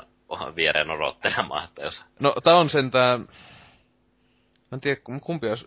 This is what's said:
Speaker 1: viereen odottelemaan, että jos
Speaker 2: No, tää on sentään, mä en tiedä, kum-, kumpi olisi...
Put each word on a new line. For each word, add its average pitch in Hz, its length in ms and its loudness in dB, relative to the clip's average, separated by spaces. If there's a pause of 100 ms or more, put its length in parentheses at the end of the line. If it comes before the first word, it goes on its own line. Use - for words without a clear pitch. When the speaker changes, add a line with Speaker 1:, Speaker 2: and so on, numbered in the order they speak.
(560)
Speaker 1:
viereen 76 360 2
odottelemaan, 76 720 -4
että - 200 -18
jos 80 200 -10 (160)
Speaker 2:
No, 139 240 0
tää 165 120 8
on 170 140 6
sentään, 127 500 2
mä - 1500 -20
en 131 80 -10
tiedä, 139 220 -2
kum-, 131 160 -10
kumpi 143 300 -6
olisi... 117 180 -6